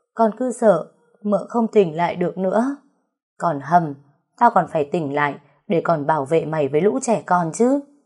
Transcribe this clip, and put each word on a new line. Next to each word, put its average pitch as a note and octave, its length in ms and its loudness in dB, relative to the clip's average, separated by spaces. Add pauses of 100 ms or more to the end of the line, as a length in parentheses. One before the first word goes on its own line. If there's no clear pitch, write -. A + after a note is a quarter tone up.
(140)
con A3 240 0
cứ B3+ 140 -4
sợ G#3+ 400 2 (320)
mợ G3+ 260 -2
không A#3 180 0
tỉnh F#3 280 2
lại E3 200 -2
được F3 220 -2
nữa." A3 400 -2 (600)
"Còn D#3+ 220 -4
hầm, D3+ 340 2 (460)
tao A#3 120 6
còn F3+ 160 2
phải C#3+ 240 -2
tỉnh C#3+ 220 -4
lại C#3+ 220 -2 (320)
để E3+ 140 0
còn D3+ 240 0
bảo D3+ 200 0
vệ D#3 200 0
mày D3+ 220 -2
với D3 140 0
lũ A3+ 200 2
trẻ G#3+ 240 -2
con F3 280 0
chứ. B3+ 260 2 (260)